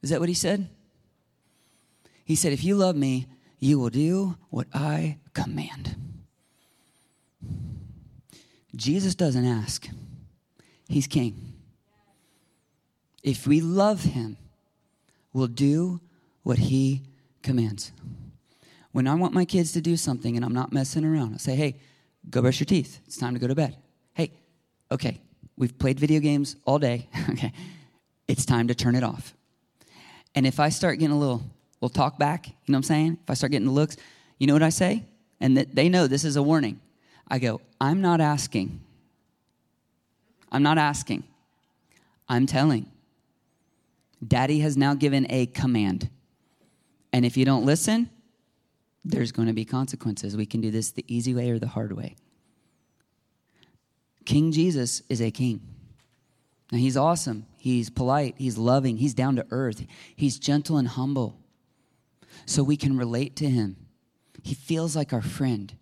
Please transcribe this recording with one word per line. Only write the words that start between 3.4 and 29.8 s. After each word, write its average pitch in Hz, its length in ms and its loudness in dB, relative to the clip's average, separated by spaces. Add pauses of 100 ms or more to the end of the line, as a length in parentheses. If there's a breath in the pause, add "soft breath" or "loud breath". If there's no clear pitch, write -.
you 139 200 4
will 120 100 0
do 170 480 0 (120)
what - 240 -6
I 151 440 -2 (160)
command." - 640 -6 (2750 loud breath)
Jesus 180 400 0
doesn't 127 300 2
ask. 113 420 -2 (1000 soft breath)
He's 139 180 0
king. 120 460 -4 (1700)
If - 240 -2
we 147 140 6
love 190 420 2
him, 117 320 -2 (960)
we'll 131 160 0
do 151 540 0 (400 soft breath)
what 120 180 0
he 135 440 0 (380 soft breath)
commands. 113 520 -2 (1000 soft breath)
When 131 160 0
I 143 80 2
want 180 180 0
my 180 120 4
kids 170 260 0
to 170 100 -2
do 170 140 2
something 120 400 -2
and 120 80 -2
I'm 120 100 -2
not 127 200 -2
messing 139 320 0
around, 143 300 0
I - 20 -12
say, 131 180 -2
"Hey, 143 240 0 (500 soft breath)
go 123 120 0
brush 127 180 2
your 147 60 0
teeth. 151 420 0
It's - 80 -16
time 127 200 -4
to 120 40 -4
go 123 80 -2
to 135 80 0
bed. 147 220 -2 (360)
Hey, 165 200 -4 (580)
okay, 131 300 -4 (340)
we've 123 240 -2
played 135 180 2
video 151 220 4
games 147 460 0
all 135 120 4
day. 120 360 0
<laughs> 160 160 -4
Okay, - 240 -4 (760 loud breath)
it's 123 180 0
time 120 220 2
to 120 80 0
turn 123 200 0
it 127 100 0
off." 117 280 -8 (1000 loud breath)